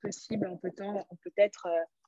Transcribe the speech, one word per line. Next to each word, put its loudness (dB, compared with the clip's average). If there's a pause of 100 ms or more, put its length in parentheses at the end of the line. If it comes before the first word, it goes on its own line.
possible -2
en -6
peu -4
de -12
temps, -4
en -14
peut-être, 4
euh, 4 (280)